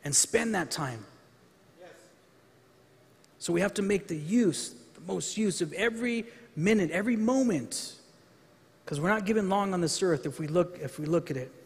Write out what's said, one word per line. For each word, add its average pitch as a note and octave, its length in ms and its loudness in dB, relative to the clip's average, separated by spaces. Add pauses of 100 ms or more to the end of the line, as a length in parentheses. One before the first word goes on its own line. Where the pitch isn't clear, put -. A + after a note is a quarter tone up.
and C#3+ 100 -2
spend A3+ 400 2
that E3 160 -2
time. C3 340 -6 (2250)
So - 140 -4
we E3+ 80 4
have G3 140 0
to G#3 80 0
make G3 260 0
the E3 80 -4
use, F3 580 2 (200)
the - 60 -20
most F3+ 360 -6
use G#3 240 0
of D#3 120 -2
every A3+ 540 -2 (300)
minute, F3+ 340 4
every G#3 260 0
moment, A3 800 0 (920)
'cause C#3+ 140 -6
we're E3+ 80 0
not G#3+ 180 2
given G#3+ 220 2
long G3 260 2
on F3 60 0
this E3 220 0
earth E3+ 220 2
if C#3+ 140 -6
we D#3 80 -4
look, E3+ 340 0
if C#3 180 -10
we D3+ 80 -6
look E3 240 0
at C#3 60 -2
it. B2+ 140 -8 (160)